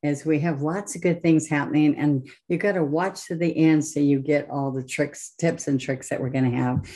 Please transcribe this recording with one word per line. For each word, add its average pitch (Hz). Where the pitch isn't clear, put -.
is 147
we 156
have 147
lots 175
of 175
good 170
things 160
happening, 147
and 139
you 170
gotta 185
watch 170
to 175
the 165
end 156
so 147
you 143
get 143
all 139
the 131
tricks, -
tips 160
and 139
tricks 131
that -
we're 127
gonna 131
have. 127